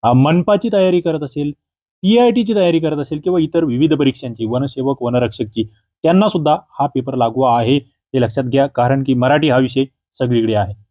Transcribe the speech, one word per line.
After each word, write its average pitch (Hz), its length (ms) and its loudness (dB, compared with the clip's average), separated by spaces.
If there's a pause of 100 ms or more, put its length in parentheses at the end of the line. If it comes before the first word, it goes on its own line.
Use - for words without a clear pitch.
अ, 120 100 2
मनपाची 170 600 2
तयारी 185 280 2
करत 160 220 -4
असेल, 147 300 -6 (500)
पीआयटीची 226 520 2
तयारी 175 260 2
करत 151 180 -2
असेल 151 260 -6
किंवा 180 160 0
इतर 165 240 0
विविध 147 300 0
परीक्षांची, 127 500 -2
वनसेवक, 131 580 -4
वनरक्षकची, 120 640 -2 (380)
त्यांना 185 260 4
सुद्धा 156 280 0 (140)
हा 139 160 -4
पेपर 131 280 -4
लागू 120 280 0
आहे, 120 340 2
हे - 440 -6
लक्षात 120 240 -2
घ्या, 135 220 0
कारण 135 380 0
की 131 100 0
मराठी 143 340 2
हा 127 100 2
विषय 131 260 0 (280)
सगळीकडे 117 420 0
आहे. 101 200 -2 (160)